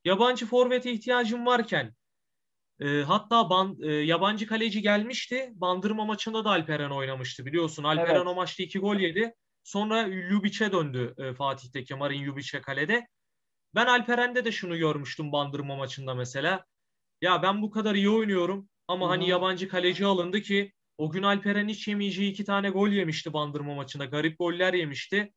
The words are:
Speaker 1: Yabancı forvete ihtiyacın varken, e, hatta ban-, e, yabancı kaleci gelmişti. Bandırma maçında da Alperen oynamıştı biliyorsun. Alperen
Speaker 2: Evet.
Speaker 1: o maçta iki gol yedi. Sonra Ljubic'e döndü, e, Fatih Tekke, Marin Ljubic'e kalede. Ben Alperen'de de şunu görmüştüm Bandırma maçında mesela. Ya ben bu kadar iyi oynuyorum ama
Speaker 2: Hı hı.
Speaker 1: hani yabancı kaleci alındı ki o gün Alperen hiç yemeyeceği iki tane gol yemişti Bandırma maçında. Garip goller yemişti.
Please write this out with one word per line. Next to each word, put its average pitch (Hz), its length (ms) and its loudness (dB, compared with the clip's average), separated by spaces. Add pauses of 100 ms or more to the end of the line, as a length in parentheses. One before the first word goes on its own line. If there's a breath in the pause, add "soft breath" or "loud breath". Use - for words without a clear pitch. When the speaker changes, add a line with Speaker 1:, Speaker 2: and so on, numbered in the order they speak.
Speaker 1:
Yabancı 233 420 4
forvete 247 460 2
ihtiyacın 240 540 0
varken, 220 480 2 (840)
e, 143 220 0
hatta 208 340 2
ban-, 185 520 2
e, 156 40 0
yabancı 170 540 2
kaleci 220 360 -2
gelmişti. 233 720 0
Bandırma 185 500 0
maçında 214 400 -4
da 214 60 2
Alperen 156 400 0
oynamıştı 131 560 -6
biliyorsun. 156 380 -2
Alperen 156 320 4
Speaker 2:
Evet. 180 100 2
Speaker 1:
o 180 80 -2
maçta 180 280 -4
iki 180 160 -4
gol 202 180 2
yedi. 196 380 0 (280)
Sonra 214 460 -2
Ljubic'e 190 640 0
döndü, 131 460 0
e, 131 160 -6
Fatih 131 360 -4
Tekke, 135 240 -10
Marin 143 300 -4
Ljubic'e 139 360 -6
kalede. 156 460 -2 (680)
Ben 220 120 2
Alperen'de 247 580 2
de 226 80 -2
şunu 175 260 -4
görmüştüm 151 540 -2
Bandırma 139 440 -2
maçında 135 380 -6
mesela. 135 500 -2 (560)
Ya 175 220 4
ben 196 200 2
bu 214 80 -2
kadar 214 240 0
iyi 202 160 4
oynuyorum 196 580 2 (200)
ama 180 160 0
Speaker 2:
Hı 175 40 2
hı. - 20 2
Speaker 1:
hani 180 180 2
yabancı 180 400 2
kaleci 180 380 2
alındı 185 340 2
ki 202 320 0 (260)
o 151 120 -2
gün 185 120 -4
Alperen 202 460 2
hiç 214 200 -6
yemeyeceği 202 420 0
iki 202 140 -6
tane 196 260 0
gol 190 180 2
yemişti 170 440 -2
Bandırma 147 420 -4
maçında. 139 300 -8
Garip 151 340 -2
goller 175 360 0
yemişti. 180 640 -2